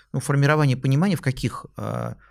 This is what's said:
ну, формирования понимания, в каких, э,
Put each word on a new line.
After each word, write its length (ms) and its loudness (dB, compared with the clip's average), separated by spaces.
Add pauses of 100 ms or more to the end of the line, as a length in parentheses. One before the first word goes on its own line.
(120)
ну, 80 -4
формирования 560 2
понимания, 400 0
в 60 -4
каких, 460 -4 (100)
э, 380 -6 (160)